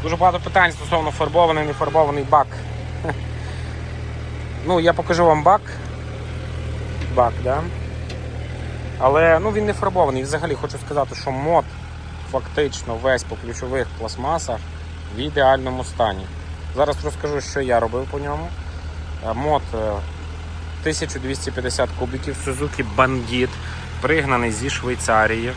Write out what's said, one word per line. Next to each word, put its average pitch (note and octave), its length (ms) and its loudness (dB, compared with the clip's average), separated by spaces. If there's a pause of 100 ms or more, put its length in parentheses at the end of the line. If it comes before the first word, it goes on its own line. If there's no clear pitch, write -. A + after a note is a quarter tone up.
дуже D#3+ 120 0
багато F3 240 6
питань F3+ 320 4
стосовно D#3+ 400 0
фарбований, D#3 540 4
не D3 80 -2
фарбований D3 500 2
бак. C3+ 240 6 (580)
<laughs> E3 80 -2 (1500)
Ну, F3 140 4
я E3+ 140 6
покажу E3+ 320 2
вам D3+ 180 6
бак. F#3+ 180 6 (1500)
Бак, B2 180 6 (100)
да? C3 180 2 (1400)
Але, D#3+ 400 8
ну, G#3 120 0
він G#3+ 140 2
не G#3 80 2
фарбований. E3+ 500 2
Взагалі D3+ 300 -2
хочу C#3+ 320 -6
сказати, C#3+ 300 0
що - 160 -6
мод D3 340 2 (680)
фактично C3 640 -2
весь B2+ 280 2
по - 120 -6
ключових B2 520 -4 (120)
пластмасах B2 600 -2 (560)
в A2 40 -6
ідеальному C3 640 4
стані. G2 420 0 (500)
Зараз D3 300 2
розкажу, D3 360 -2
що - 200 -2
я B2 180 4
робив A#2 320 0
по C#3+ 80 -4
ньому. D3 280 -4 (840)
Е, A2+ 40 0
мод, C#3 280 2 (120)
е, A2 180 0 (920)
тисяча D#3 360 -2
двісті C3 320 -4
п'ятдесят B2 380 0 (100)
кубиків, C3 360 -4 (100)
Suzuki C3+ 400 -2 (120)
Bandit, B2+ 520 2 (520)
пригнаний C3 500 2
зі A#2+ 180 -2
Швейцарії. A#2 880 2